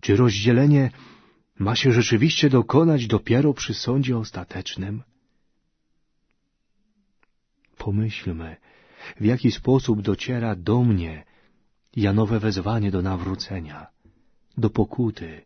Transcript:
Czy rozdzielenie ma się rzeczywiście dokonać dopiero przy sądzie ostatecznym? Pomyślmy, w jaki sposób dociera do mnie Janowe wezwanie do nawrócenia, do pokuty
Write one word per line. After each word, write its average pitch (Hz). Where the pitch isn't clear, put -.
Czy 101
rozdzielenie 123
ma 107
się 131
rzeczywiście 120
dokonać 131
dopiero 117
przy -
sądzie 123
ostatecznym? 98
Pomyślmy, 92
w 104
jaki 120
sposób 127
dociera 110
do 104
mnie 85
Janowe 104
wezwanie 101
do 92
nawrócenia, 90
do 113
pokuty 104